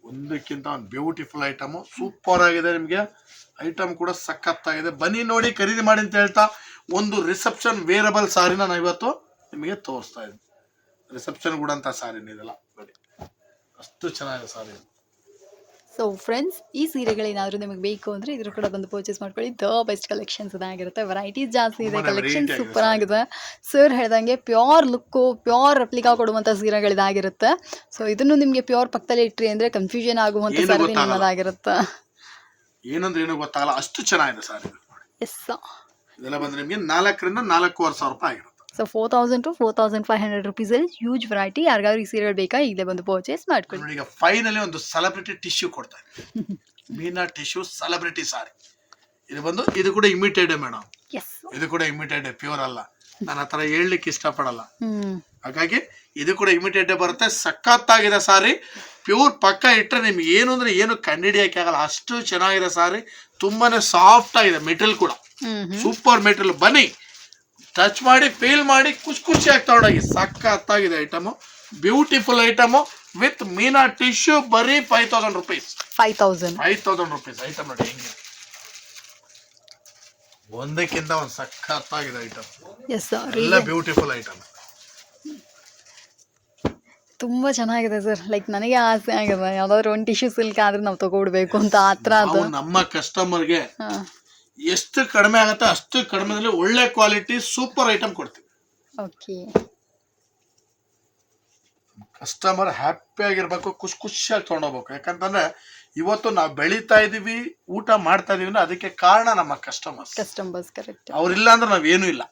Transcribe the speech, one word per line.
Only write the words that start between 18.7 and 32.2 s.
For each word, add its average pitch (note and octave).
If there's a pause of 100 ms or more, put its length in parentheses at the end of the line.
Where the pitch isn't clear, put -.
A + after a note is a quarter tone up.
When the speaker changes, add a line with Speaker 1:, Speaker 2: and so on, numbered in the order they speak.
Speaker 2:
ಪರ್ಚೇಸ್ G3+
ಮಾಡ್ಕೊಳ್ಳಿ. A3+
The G#3 (120)
best G#3
collections G#3
ಇದಾಗಿರುತ್ತೆ, F#3
ವೆರೈಟೀಸ್ G3+
ಜಾಸ್ತಿ A3+
ಇದೆ, G#3+
Speaker 1:
ತುಂಬಾನೇ G#3
Speaker 2:
ಕಲೆಕ್ಷನ್ G#3
Speaker 1:
ವೆರೈಟಿ D4
ಆಗಿದೆ B3+
Speaker 2:
ಸೂಪರ್ A3
Speaker 1:
ಸಾರಿ. A3
Speaker 2:
ಆಗಿದೆ. G#3+ (420)
ಸರ್ C#4+
ಹೇಳ್ದಂಗೆ A3+
ಪ್ಯೂರ್ C4
ಲುಕ್ಕು, B3 (120)
ಪ್ಯೂರ್ C4
ರೆಪ್ಲಿಕಾ A#3+
ಕೊಡುವಂಥ A3
ಸೀರೆಗಳಿದಾಗಿರುತ್ತೆ. G3+ (400)
So A3
ಇದನ್ನು C4+
ನಿಮಗೆ C4+
ಪ್ಯೂರ್ B3
ಪಕ್ಕದಲ್ಲಿ A#3+
ಇಟ್ರಿ A3
ಅಂದ್ರೆ A3
ಕನ್ಫ್ಯೂಷನ್ A#3
ಆಗುವಂಥ G#3+
Speaker 1:
ಏನು F4
Speaker 2:
ಸರದಿ G3+
Speaker 1:
ಗೊತ್ತಾಗಲ್ಲ. -
Speaker 2:
ನಿಮ್ಮದಾಗಿರುತ್ತೆ. F#3+ (1080)